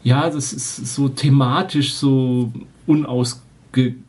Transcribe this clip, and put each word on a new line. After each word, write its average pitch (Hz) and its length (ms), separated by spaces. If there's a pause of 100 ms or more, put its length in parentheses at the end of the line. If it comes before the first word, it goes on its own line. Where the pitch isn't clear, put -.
ja, 139 280
das 147 220
ist - 420
so 139 140
thematisch 139 840
so 127 580 (340)
unausge-, 127 1080 (140)